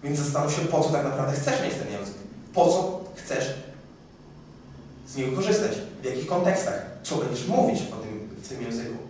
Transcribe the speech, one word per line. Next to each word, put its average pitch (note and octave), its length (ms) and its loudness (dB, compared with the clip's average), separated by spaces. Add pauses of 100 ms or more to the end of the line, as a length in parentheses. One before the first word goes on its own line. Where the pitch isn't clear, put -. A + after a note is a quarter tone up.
Więc D3 160 0
zastanów C#3+ 340 2
się, F3+ 80 0
po D#3 220 4
co - 60 4
tak D3+ 140 2
naprawdę C#3 300 0
chcesz - 280 2
mieć - 120 0
ten - 260 -4
język. - 160 -8 (380)
Po F3 120 8
co F3+ 360 4 (140)
chcesz - 380 -2 (1500)
z - 80 -12
niego C3 200 0
korzystać? - 360 4 (300)
W - 40 -6
jakich C3 220 -2
kontekstach? F3+ 580 2 (180)
Co - 120 -4
będziesz - 320 -2
mówić A#3+ 340 4
o - 140 -6
tym, G#2+ 340 -8 (140)
w - 40 -14
tym A#2+ 140 -8
języku? A#2 340 -6 (140)